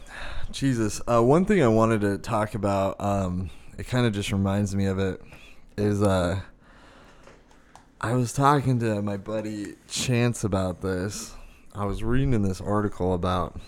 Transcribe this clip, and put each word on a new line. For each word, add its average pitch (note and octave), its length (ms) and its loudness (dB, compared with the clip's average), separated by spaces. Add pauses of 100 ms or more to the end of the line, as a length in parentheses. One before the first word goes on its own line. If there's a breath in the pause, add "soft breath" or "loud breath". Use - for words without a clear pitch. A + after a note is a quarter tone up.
(520 loud breath)
Jesus. A#2 560 0
Uh, A#2 140 6
one D3 240 6
thing G3+ 160 4
I B2+ 60 6
wanted A2 340 4
to G2+ 160 0
talk A2 380 -2
about, G2 440 0
um, F#2+ 500 -2 (280 loud breath)
it G2 100 -10
kinda B2 220 2
just G2+ 220 -4
reminds G2 440 0
me G2 120 0
of F#2+ 120 -2
it, F#2+ 220 -2 (560 loud breath)
is, G#2 240 0
uh, F#2 400 2 (1600 soft breath)
I A2 140 -2
was B2 200 0
talking C#3 460 2
to G#2+ 240 0
my G2+ 140 -4
buddy G#2+ 580 -8 (120)
Chance A#2+ 560 0
about F#2+ 380 -2
this. F#2+ 520 -6 (420 soft breath)
I G#2 100 -6
was G2 180 -4
reading B2+ 300 2
in G#2+ 80 2
this F#2+ 180 -2
article G2+ 540 0
about F2+ 540 -2